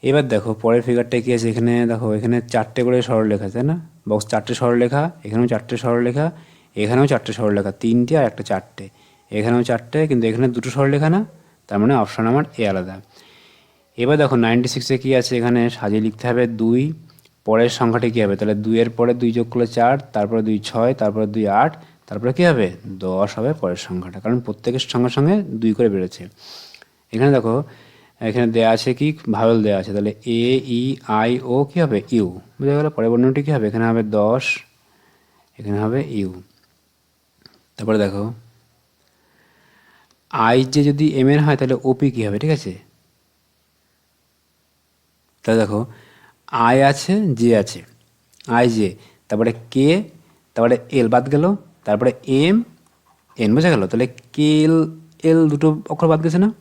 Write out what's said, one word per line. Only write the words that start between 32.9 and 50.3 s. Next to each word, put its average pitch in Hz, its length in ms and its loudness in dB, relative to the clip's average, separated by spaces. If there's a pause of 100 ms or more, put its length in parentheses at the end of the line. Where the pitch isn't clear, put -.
পরের 113 180 0
বর্ণটি 131 340 2
কী 151 60 -2
হবে? 123 160 0
এখানে 113 220 -2
হবে 113 120 2 (160)
দশ, 113 260 0 (1120)
এখানে 104 260 -4
হবে 120 160 -2 (180)
ইউ। 95 120 -4 (1500)
তারপরে 110 200 0
দেখো 101 260 -2 (2000)
আই 117 280 2 (140)
জে 147 160 2
যদি 147 180 2 (140)
এম 131 120 4
এর 147 100 4
হয়, 147 180 2
তাহলে 131 160 0 (140)
ওপি 131 240 2
কী 120 100 -4
হবে? 101 180 -2
ঠিক 156 140 0
আছে, 95 160 -8 (2750)
তাহলে 113 160 2
দেখো 104 200 0 (840)
আই 123 100 6 (140)
আছে, 143 220 -2 (260)
জে 117 180 2
আছে, 98 240 -2 (760)
আই 123 100 4 (100)
জে, 104 120 0 (360)
তারপরে 113 280 0 (180)
কে, 135 180 2 (680)